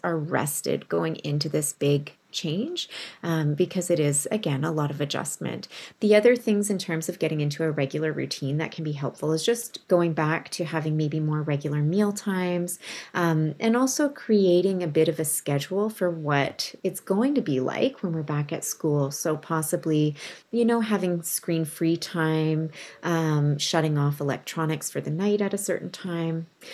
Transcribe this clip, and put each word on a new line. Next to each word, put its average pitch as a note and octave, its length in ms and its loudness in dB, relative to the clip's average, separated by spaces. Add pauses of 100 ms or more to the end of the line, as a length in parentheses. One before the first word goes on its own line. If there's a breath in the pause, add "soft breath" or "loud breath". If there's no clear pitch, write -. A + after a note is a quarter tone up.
are E3+ 140 0
rested D3 720 -2
going E3 280 0
into D3+ 340 -2
this D3+ 240 -2
big C#3+ 400 0 (160)
change, A#3+ 580 -4 (340 loud breath)
um, D#3+ 320 0
because F3+ 360 0
it E3+ 100 4
is, D3 320 2
again, D3+ 320 0
a E3 80 0
lot D3 180 0
of C#3+ 100 -6
adjustment. C#3 680 -6 (320 loud breath)
The G#3 160 6
other A#3+ 180 8
things G#3 340 0
in G3 100 0
terms E3 300 -4
of F3 120 -6
getting D#3 200 0
into D3 220 -2
a D#3+ 80 2
regular D3+ 420 -2
routine C#3 440 -4
that D#3 160 -2
can E3 100 -8
be D3+ 80 -2
helpful D3 420 -4
is D#3+ 140 0
just - 400 -4
going E3+ 280 4
back D#3 340 0
to - 160 -6
having D#3 320 0
maybe D#3 240 0
more D3+ 220 0
regular D3 380 -2
meal G3 300 2
times, F3+ 680 -2 (340 loud breath)
um, D#3 460 2
and A3+ 160 2
also C4+ 320 2
creating F#3+ 720 4
a E3+ 60 -2
bit D#3 180 4
of D#3+ 140 0
a D#3+ 40 0
schedule D3+ 640 0
for F#3+ 220 0
what D3 720 0
it's F#3 160 -2
going B3 380 2
to B3 40 4
be C3 200 0
like - 420 0
when F3+ 100 -2
we're D#3+ 120 -2
back D3 280 -2
at - 120 -6
school. D3 480 0
So D#3 240 -2
possibly, D#3 800 0 (340 loud breath)
you A#3 140 2
know, A#3 160 4
having F#3 420 0
screen-free E3 760 0
time, D#3 720 0 (340 loud breath)
um, D3+ 540 2
shutting D#3 380 2
off C#3+ 220 2
electronics D3+ 720 -2
for - 100 -4
the D3 80 -8
night G3+ 320 0
at G3+ 140 -2
a G3 40 -4
certain F#3 320 -4
time, E3 580 -4 (240 loud breath)